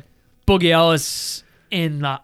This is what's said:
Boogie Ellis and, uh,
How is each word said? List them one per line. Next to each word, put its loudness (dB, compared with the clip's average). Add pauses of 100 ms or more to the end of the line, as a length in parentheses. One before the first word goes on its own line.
(460)
Boogie 4
Ellis 0 (280)
and, -4
uh, -6